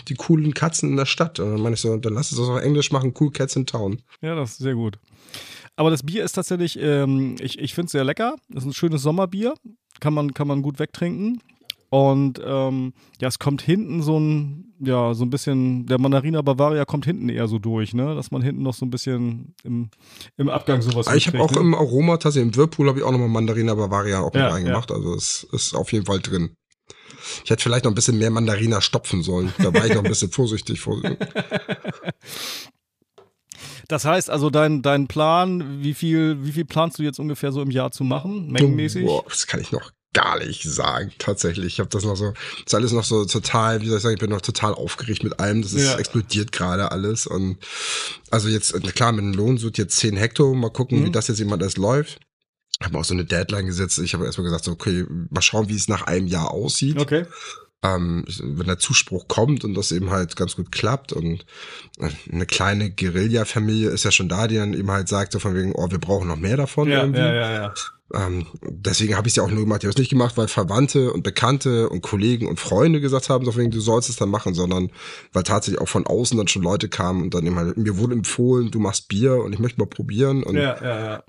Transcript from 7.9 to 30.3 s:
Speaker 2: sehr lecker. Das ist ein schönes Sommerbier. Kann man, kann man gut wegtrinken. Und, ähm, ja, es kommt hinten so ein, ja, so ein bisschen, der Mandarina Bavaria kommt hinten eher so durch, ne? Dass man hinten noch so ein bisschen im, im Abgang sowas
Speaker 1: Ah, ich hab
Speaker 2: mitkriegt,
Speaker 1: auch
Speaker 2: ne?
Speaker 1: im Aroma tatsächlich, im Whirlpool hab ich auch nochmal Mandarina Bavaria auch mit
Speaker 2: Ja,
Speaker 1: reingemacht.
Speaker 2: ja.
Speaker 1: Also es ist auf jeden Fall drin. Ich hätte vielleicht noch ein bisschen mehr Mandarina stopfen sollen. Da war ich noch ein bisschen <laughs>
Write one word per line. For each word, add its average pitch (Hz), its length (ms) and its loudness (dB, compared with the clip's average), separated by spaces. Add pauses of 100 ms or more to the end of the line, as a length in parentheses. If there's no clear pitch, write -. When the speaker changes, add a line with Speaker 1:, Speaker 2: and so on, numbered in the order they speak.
Speaker 2:
sehr 139 120 2
lecker. 226 320 -2 (120)
Das 131 160 -10
ist 139 60 -6
ein 135 40 -8
schönes 160 280 0
Sommerbier. 190 520 0 (460)
Kann 151 140 0
man, 147 200 0
kann 147 140 -2
man 143 140 0
gut 139 160 -4
wegtrinken. 180 640 -4 (480)
Und, 139 540 4
ähm, 131 480 -2 (280)
ja, 131 80 -2
es - 120 -6
kommt 143 220 0
hinten 170 400 0
so 156 160 2
ein, 151 600 0
ja, 123 340 2
so 117 120 0
ein 123 60 0
bisschen, 127 560 0
der 135 120 4
Mandarina 139 420 2
Bavaria 143 440 2
kommt 139 200 -2
hinten 143 240 -2
eher 117 200 0
so 110 100 -2
durch, 110 360 -2
ne? 139 200 0
Dass 139 160 -8
man 131 120 -2
hinten 135 200 -2
noch 131 120 -2
so 131 120 -6
ein 123 40 -4
bisschen 120 640 -4 (100)
im, 120 260 -4 (460)
im 139 120 0
Abgang 135 340 0
sowas 117 260 0
Speaker 1:
Ah, 143 80 6
ich 151 100 4
hab 170 80 2
Speaker 2:
mitkriegt, 147 180 4
Speaker 1:
auch 139 40 6
Speaker 2:
ne? 175 100 6
Speaker 1:
im 165 80 6
Aroma 151 440 4
tatsächlich, 139 340 2
im 110 40 -4
Whirlpool 147 320 4
hab 131 80 2
ich 139 60 -2
auch - 80 0
nochmal 123 180 4
Mandarina 113 460 2
Bavaria 101 460 2
auch 76 120 -2
mit 135 100 4
Speaker 2:
Ja, 127 80 4
Speaker 1:
reingemacht. 87 400 0
Speaker 2:
ja. - 60 -2
Speaker 1:
Also 90 180 -2
es - 360 -4
ist - 240 -2
auf - 180 -2
jeden 104 140 2
Fall 98 140 0
drin. 87 340 -2 (880)
Ich - 60 0
hätte 113 140 2
vielleicht 120 200 2
noch 123 60 4
ein 98 60 0
bisschen 113 220 2
mehr 110 120 2
Mandarina 113 500 2
stopfen 98 440 0
sollen. 92 340 -2
Da 185 160 4
war 220 100 4
ich 113 80 4
noch 104 120 4
ein - 40 2
bisschen 180 220 0
<laughs> - 20 -14